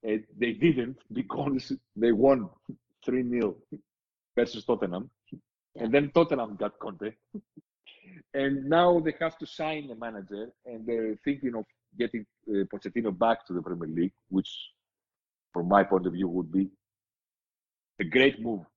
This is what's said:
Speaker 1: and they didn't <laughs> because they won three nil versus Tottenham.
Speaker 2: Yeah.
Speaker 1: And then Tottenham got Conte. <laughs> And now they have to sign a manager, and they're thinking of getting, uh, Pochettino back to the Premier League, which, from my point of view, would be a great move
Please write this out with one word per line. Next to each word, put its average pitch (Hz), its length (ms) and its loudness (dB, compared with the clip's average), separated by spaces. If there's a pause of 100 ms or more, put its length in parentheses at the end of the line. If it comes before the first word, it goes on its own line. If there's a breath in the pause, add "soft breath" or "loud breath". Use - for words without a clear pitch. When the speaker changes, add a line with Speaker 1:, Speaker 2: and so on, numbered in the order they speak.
Speaker 1:
and 110 220 -2 (140)
they 117 140 0
didn't 127 520 2
<laughs> - 80 -16
because 135 600 -4 (220)
they 117 180 4
won 120 360 6 (560)
three 127 180 0
nil 120 340 -2 (800)
versus 117 280 -2
Tottenham. 104 460 -2 (220)
Speaker 2:
Yeah. - 520 -14
Speaker 1:
And 113 100 -2
then 143 200 4
Tottenham 135 420 2
got 104 220 -6
Conte. 104 340 -10 (220)
<laughs> 202 80 -12 (920 loud breath)
And 139 340 0
now 170 320 6
they 156 200 -2
have 165 180 -4
to 156 80 -12
sign 156 440 -8
a 117 60 -12
manager, 107 520 -10 (160)
and 113 220 -12
they're 113 380 -2
thinking 139 320 -4
of 107 80 -6 (340)
getting, 117 260 -4 (240)
uh, 98 240 0
Pochettino 104 460 -4
back 113 280 2
to - 60 -10
the 90 100 -2
Premier 85 260 -6
League, 85 240 -2 (160)
which, 95 200 0 (1040)
from 87 160 -2
my 98 140 8
point 95 240 2
of 90 60 -2
view, 90 160 -2
would 85 240 -4
be 95 160 2 (1300)
a 101 40 0
great 127 360 4
move 113 200 -4 (160)